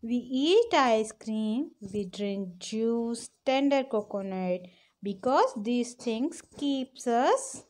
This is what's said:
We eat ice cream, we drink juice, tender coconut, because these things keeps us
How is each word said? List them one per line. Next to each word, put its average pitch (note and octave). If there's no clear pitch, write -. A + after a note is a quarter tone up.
We A#3
eat C#4+
ice A3+
cream, A3
we G3+
drink G3
juice, A#3
tender C4+
coconut, F#3+
because B3+
these A#3+
things A#3+
keeps C4+
us C#4+